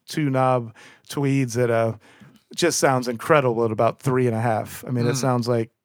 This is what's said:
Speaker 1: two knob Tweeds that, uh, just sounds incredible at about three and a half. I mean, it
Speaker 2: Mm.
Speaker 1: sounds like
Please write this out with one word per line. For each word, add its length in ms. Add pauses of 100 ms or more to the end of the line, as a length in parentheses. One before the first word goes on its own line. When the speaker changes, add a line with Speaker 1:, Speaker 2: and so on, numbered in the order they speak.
Speaker 1:
two 240
knob 440 (360)
Tweeds 440
that, 160
uh, 240 (640)
just 220
sounds 300
incredible 580
at 40
about 300
three 260
and 80
a 60
half. 460
I 40
mean, 160
it 60
Speaker 2:
Mm. 40
Speaker 1:
sounds 320
like 220 (140)